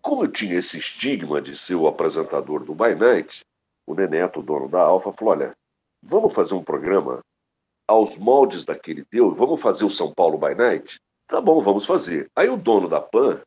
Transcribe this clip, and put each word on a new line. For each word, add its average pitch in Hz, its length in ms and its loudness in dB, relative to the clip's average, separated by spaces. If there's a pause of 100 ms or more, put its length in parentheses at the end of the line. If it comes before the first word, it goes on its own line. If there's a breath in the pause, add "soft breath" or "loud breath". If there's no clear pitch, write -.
Como 269 220 -2
eu 147 80 -2
tinha 92 240 -6
esse 90 220 -4
estigma 82 640 -4
de 71 160 -14
ser - 180 -6
o 78 120 2
apresentador 76 760 -2
do 80 100 -10
By 98 220 0
Night, 104 460 2 (460)
o 73 60 -10
Neneto, 82 460 -2
o - 40 -10
dono 69 260 -6
da 90 120 2
Alfa, 92 300 2
falou, 110 220 0
"Olha, 71 200 -2 (480)
vamos - 320 0
fazer 98 220 0
um 87 80 -6
programa 76 560 -2 (680)
aos 107 300 2
moldes 120 460 2
daquele 78 400 -10
teu, 110 300 2
vamos 139 260 0
fazer 113 240 0
o 101 60 2
São 80 240 -4
Paulo 82 240 2
By 73 180 -2
Night?" 110 420 -2 (300)
"Tá - 140 0
bom, 165 180 6
vamos 135 260 2
fazer." 87 500 -2
Aí 202 140 2
o 262 60 -2
dono 107 320 2
da 80 140 0
PAN 120 460 0